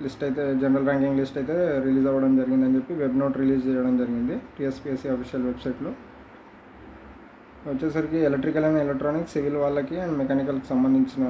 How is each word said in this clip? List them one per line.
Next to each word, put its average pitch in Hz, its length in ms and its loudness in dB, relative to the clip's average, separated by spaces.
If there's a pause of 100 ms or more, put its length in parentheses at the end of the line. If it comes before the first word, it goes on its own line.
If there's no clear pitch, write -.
లిస్ట్ 135 240 -8
అయితే 139 140 -2 (180)
జనరల్ 135 300 2
ర్యాంకింగ్ 139 320 2
లిస్ట్ 139 180 -6
అయితే 151 160 -2 (300)
రిలీజ్ 135 240 4
అవ్వడం 135 200 2 (120)
జరిగిందని 131 360 2
చెప్పి 131 220 -6
వెబ్ 131 220 0
నోట్ 135 200 0
రిలీజ్ 135 280 2
చేయడం 127 320 2
జరిగింది 120 340 -2 (200)
టీఎస్పీఎస్సీ 135 600 -6
అఫీషియల్ 127 340 -4
వెబ్సైట్లో. 131 420 -6 (1800)
వచ్చేసరికి 156 580 -2
electrical 156 400 0
and 156 160 4
electronics, 147 500 -2
సివిల్ 147 300 0
వాళ్ళకి 143 400 0
and 170 160 -2
మెకానికల్కి 135 520 0
సంబంధించిన 131 580 2